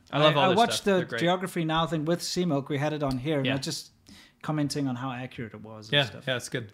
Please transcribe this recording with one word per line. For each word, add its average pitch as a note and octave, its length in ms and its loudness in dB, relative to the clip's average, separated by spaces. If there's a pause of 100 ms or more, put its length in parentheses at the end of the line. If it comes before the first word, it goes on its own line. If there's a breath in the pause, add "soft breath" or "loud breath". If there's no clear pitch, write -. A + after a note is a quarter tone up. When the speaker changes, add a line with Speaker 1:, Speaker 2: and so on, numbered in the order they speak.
(120)
Speaker 1:
I C#3 80 0
love D3+ 180 6
Speaker 2:
I, - 20 6
Speaker 1:
all C#3 60 6
Speaker 2:
I - 40 6
Speaker 1:
their F3+ 80 4
Speaker 2:
watched A#3 180 4
Speaker 1:
stuff. - 100 -6
They're G3 140 4
Speaker 2:
the E3+ 60 0
Speaker 1:
great. B2 160 -4
Speaker 2:
Geography F3+ 440 0
Now D#3+ 220 2
thing D#3+ 180 -2
with E3+ 160 0
C-Milk. D#3 480 -2
We D3 80 -2
had D3+ 160 0
it D3 100 -4
on C3 140 0
here, C#3+ 200 0
and C3+ 100 0
Speaker 1:
Yeah. C3 80 2
Speaker 2:
I - 20 -2
just D#3 320 -6 (540 loud breath)
commenting D3 440 -2
on B2+ 80 -2
how C3 160 -6
accurate B2 440 -10
it G#2+ 60 -16
was G#2+ 260 -16
and A2+ 60 -4
Speaker 1:
Yeah, C#3+ 120 4
Speaker 2:
stuff. A2+ 220 -14
Speaker 1:
yeah, C3 80 0
it's A#2+ 140 -6
good. A#2+ 240 -6